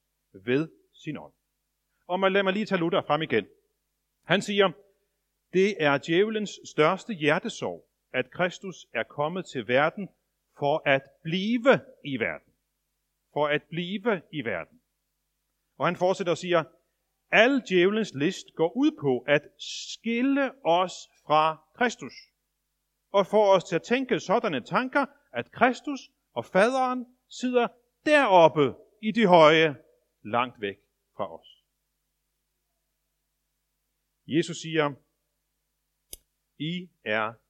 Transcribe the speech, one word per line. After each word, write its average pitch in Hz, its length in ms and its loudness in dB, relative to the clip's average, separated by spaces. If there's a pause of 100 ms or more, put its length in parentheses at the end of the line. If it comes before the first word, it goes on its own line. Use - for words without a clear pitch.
(320)
ved 123 360 -4 (240)
sin 147 240 -14
ånd. 76 160 -18 (760)
Og 180 140 -4
man, 190 120 2
lad 196 100 2
mig 190 100 0
lige 208 140 -4
tage 190 120 -2
Luther 170 240 -2
frem 151 200 -2
igen. 110 240 -2 (800)
Han 185 180 0
siger, 202 280 0 (840)
"Det 190 300 0
er 143 160 2
djævelens 208 680 -2
største 185 500 -2
hjertesorg, 143 720 -4 (240)
at 127 180 -4
Kristus 180 640 -8
er 117 80 -2
kommet 165 440 -6
til 117 220 -10
verden 151 400 0 (500)
for 147 300 -2
at 135 140 2 (200)
blive 208 580 0 (240)
i 139 120 -8
verden." 85 360 -6 (800)
For 147 160 -2
at 147 140 -2
blive 185 600 -6 (100)
i 143 120 -8
verden. 87 360 -8 (960)
Og 135 100 -2
han 170 100 -2
fortsætter 180 340 0
og 156 80 0
siger, 170 260 0 (680)
al 233 300 4
djævelens 196 540 0
list 151 400 -4
går 170 220 -2
ud 294 140 2 (100)
på 131 180 0
at 147 300 0 (100)
skille 262 960 -4 (120)
os 180 300 0 (320)
fra 156 300 2 (180)
Kristus, 220 400 -6 (960)
og 196 160 2
få 202 280 4
os 175 100 2
til 170 120 -4
at 160 60 -2
tænke 240 380 -2
sådanne 190 400 -2
tanker, 254 460 -2 (260)
at 120 200 -8
Kristus 254 480 -2 (320)
og 117 120 -6
Faderen 254 640 0 (220)
sidder 247 400 0 (380)
deroppe 175 680 4 (280)
i 214 100 -4
de 214 140 2
høje, 160 500 8 (460)
langt 117 380 -4
væk 98 180 -8 (380)
fra 82 240 -8
os. - 240 -20 (2500)
Jesus 165 300 -2
siger, 156 380 -2 (1600)
I 175 300 -10 (160)
er 110 300 -4 (160)